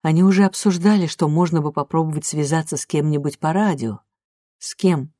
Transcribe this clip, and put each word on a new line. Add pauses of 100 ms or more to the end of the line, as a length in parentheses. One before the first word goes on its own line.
Они
уже
обсуждали,
что
можно
бы
попробовать
связаться
с
кем-нибудь
по
радио. (580)
С
кем?